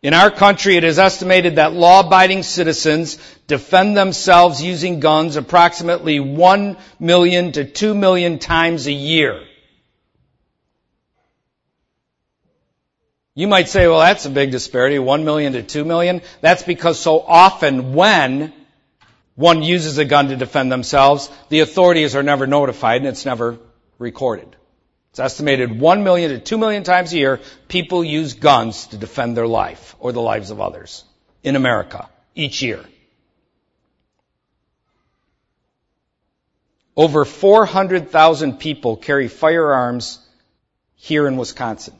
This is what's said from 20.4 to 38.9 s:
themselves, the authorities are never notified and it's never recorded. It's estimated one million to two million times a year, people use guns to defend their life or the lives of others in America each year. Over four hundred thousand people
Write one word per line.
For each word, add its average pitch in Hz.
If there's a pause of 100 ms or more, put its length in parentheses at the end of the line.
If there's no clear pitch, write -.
themselves, 139 (200)
the 156
authorities 156
are 139
never 139
notified 131
and 139
it's -
never 120 (400)
recorded. 117 (560)
It's -
estimated 127
one 180
million 175
to 123
two -
million 214
times 180
a 175
year, 135 (280)
people 175
use 151
guns 117
to 110
defend 117
their 117
life -
or 123
the 117
lives 110
of 104
others - (400)
in 135
America 123 (260)
each -
year. 113 (4000)
Over 147
four 202
hundred 185
thousand 156
people 127